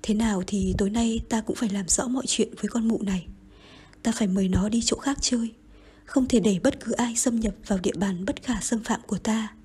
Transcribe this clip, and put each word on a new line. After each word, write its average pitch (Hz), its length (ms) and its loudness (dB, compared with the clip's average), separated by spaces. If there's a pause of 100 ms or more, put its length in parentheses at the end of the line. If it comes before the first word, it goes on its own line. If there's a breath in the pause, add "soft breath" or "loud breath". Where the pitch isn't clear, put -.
Thế 214 120 0
nào 208 320 2
thì 190 320 0
tối 202 120 2
nay 226 380 0
ta 226 120 2
cũng - 160 -4
phải 240 120 -2
làm 196 200 -2
rõ - 200 0
mọi 254 180 -2
chuyện - 220 0 (120)
với 214 80 -2
con 226 200 0
mụ 226 140 2
này. 190 240 -2 (760 loud breath)
Ta 226 100 0
phải 214 160 0
mời 190 200 2
nó 190 200 2
đi 233 140 2
chỗ 226 140 0
khác 277 240 -2
chơi. 233 320 0 (520 loud breath)
Không 262 240 2
thể 240 120 6
để 185 220 2
bất 269 220 0
cứ 226 80 -2
ai 240 240 0
xâm 233 240 0
nhập 214 140 -2 (120)
vào 196 120 0
địa 185 200 0
bàn 190 260 -2
bất 285 180 -4
khả 226 180 -2
xâm 226 240 -2
phạm - 220 -2
của 202 120 -4
ta. 220 360 -2 (100)